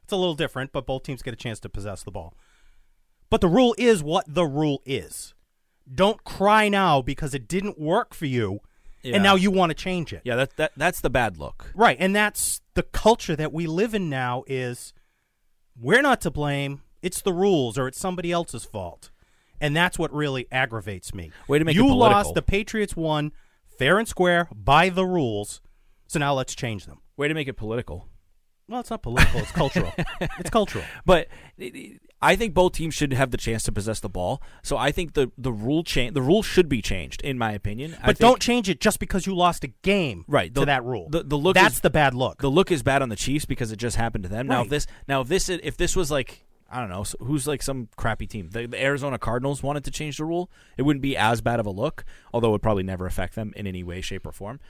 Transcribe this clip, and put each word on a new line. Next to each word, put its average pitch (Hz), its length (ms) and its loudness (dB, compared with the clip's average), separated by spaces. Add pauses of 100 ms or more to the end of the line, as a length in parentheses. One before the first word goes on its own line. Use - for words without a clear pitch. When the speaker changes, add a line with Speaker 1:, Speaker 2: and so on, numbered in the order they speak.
Speaker 1:
It's - 80 -12
a 202 60 0
little 180 180 0
different, 139 380 -4
but 135 120 -6
both 131 180 -4
teams 131 180 -10
get 123 120 -8
a - 40 -12
chance 113 240 -8
to 101 80 -12
possess 101 340 -10
the 101 80 -14
ball. 87 220 -12 (960)
But 220 100 4
the 185 80 6
rule 233 300 6
is 220 260 6
what 165 240 0
the 160 180 0
rule 143 400 0
is. - 480 -6 (600)
Don't 196 320 2
cry 208 420 4
now 185 340 4
because 135 320 -4
it 123 140 -6
didn't 190 320 -4
work 170 340 0
for 165 120 -8
you, 110 340 0 (440)
Speaker 2:
Yeah. 127 120 0
Speaker 1:
and 202 80 6
now 196 120 8
you 190 160 4
wanna 180 220 2
change 180 380 -6
it. 101 140 -12
Speaker 2:
Yeah, 120 100 -2
that, 131 220 -2
that, 156 180 -2
that's 160 240 -2
the 160 100 0
bad 113 280 0
look. - 360 -12
Speaker 1:
Right, 190 260 6
and 190 160 2
that's - 460 -2 (120)
the - 100 0
culture - 540 2
that 156 160 -4
we 170 140 -4
live 202 280 -2
in 185 140 -2
now 127 380 -2
is 127 460 -6 (840)
we're 170 220 4
not 269 200 4
to 165 100 -2
blame. 143 500 -4 (200)
It's 180 200 -6
the 190 120 0
rules, 165 440 2
or 131 100 0
it's 131 120 -10
somebody 180 340 -4
else's - 320 -4
fault. - 460 -12 (480)
And 147 160 0
that's 175 240 2
what 156 140 -2
really 139 380 -4
aggravates 110 600 -4
me. 85 180 -12 (160)
Speaker 2:
Way 143 120 4
to 160 60 0
make 156 100 2
Speaker 1:
You 233 100 6
Speaker 2:
it 277 40 8
political. 220 340 6
Speaker 1:
lost, 165 120 -4
the 165 60 0
Patriots 208 540 -2
won, 151 360 -2 (460)
fair 151 220 4
and 226 80 -2
square, 175 460 2
by 143 360 4
the 185 160 0
rules, 123 560 -2 (460)
so 165 120 -2
now 143 140 2
let's 131 220 -2
change 110 300 -6
them. 71 140 -18 (160)
Speaker 2:
Way 143 120 -2
to 156 60 0
make 151 140 -4
it 127 60 -6
political. 110 540 -8 (600)
Speaker 1:
Well, 233 120 -8
it's - 100 -10
not 226 140 -8
political. 156 360 6
It's - 120 -6
cultural. 156 460 0
Speaker 2:
<laughs> - 240 -6 (180)
Speaker 1:
It's 175 100 -8
cultural. 196 340 0 (220)
Speaker 2:
But 170 220 4 (300)
it, - 180 -14
it, - 260 -18 (220)
I 165 120 6
think 214 180 -2
both 180 200 4
teams 156 220 -4
should 139 180 0
have 127 180 2
the 123 60 -2
chance 113 260 -4
to - 80 -2
possess 107 280 -4
the 101 100 -8
ball. 90 320 -4 (220)
So 139 140 -4
I 131 140 0
think 170 220 -4
the, 131 240 0
the 127 140 -4
rule 127 320 -2
cha-, 123 280 0
the 139 100 -2
rule 175 200 4
should 180 280 4
be 120 120 0
changed, 85 400 -4
in 139 160 -4
my 110 140 -2
opinion. 110 500 -8
I - 60 -2
Speaker 1:
But 190 100 4
Speaker 2:
think - 20 -2
Speaker 1:
don't 240 220 8
change 240 280 0
it 160 100 -2
just - 200 2
because - 280 -4
you 190 80 -2
lost 175 280 2
a 143 40 -6
game 143 600 -2
Speaker 2:
Right, 117 260 0
Speaker 1:
to 139 80 0
Speaker 2:
the, 156 60 2
Speaker 1:
that 131 160 2
rule. 117 260 -6
Speaker 2:
the, 160 140 -2
the 143 140 -2
look 170 180 4
Speaker 1:
That's 202 200 8
Speaker 2:
is, - 60 -4
Speaker 1:
the 170 80 4
bad 139 260 4
look. 123 260 -2
Speaker 2:
the 139 80 2
look 185 220 4
is 147 100 0
bad 135 200 2
on 127 80 -2
the 107 60 -6
Chiefs 147 300 -4
because 117 260 -6
it 104 60 -10
just 113 200 -2
happened 113 260 -2
to 90 60 -8
them. 117 180 -6
Now, 127 140 2
if 120 40 -2
Speaker 1:
Right. - 40 -8
Speaker 2:
this, 143 180 -2 (200)
now 135 140 0
if 120 60 -4
this, 185 220 0
if 160 280 -6
this 170 180 0
was 170 140 0
like, - 360 -4 (280)
I 127 60 -8
don't 110 100 -6
know, 92 120 -8
s-, - 180 -8
who's, 139 280 -4
like, 143 140 -2
some 131 360 -6
crappy 110 300 -4
team? 95 240 -10
The, 117 160 -6
the 117 140 -8
Arizona 135 380 -2
Cardinals 127 420 -4
wanted 143 220 -4
to - 80 -8
change 151 260 -8
the 156 60 -6
rule. 170 260 -4 (280)
It 127 60 0
wouldn't 143 180 2
be 139 160 -2
as 113 240 2
bad 120 180 0
of 107 60 0
a 104 60 -6
look, 117 340 -6 (280)
although 117 160 2
it - 20 4
would 104 100 2
probably 101 220 2
never 92 220 -6
affect 90 300 -4
them 110 220 -8
in 101 100 -8
any 90 160 -8
way, 87 160 -10
shape, 92 260 -8
or 78 60 -12
form. 107 380 -14